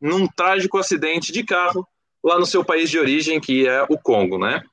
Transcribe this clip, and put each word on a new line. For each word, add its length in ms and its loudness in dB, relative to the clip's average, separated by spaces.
num 260 0
trágico 520 0
acidente 540 -2
de 100 -4
carro 440 -2
lá 160 2
no 80 2
seu 180 0
país 240 0
de 100 -2
origem, 420 0
que 260 0
é 220 2
o 100 0
Congo, 400 0
né? 240 -2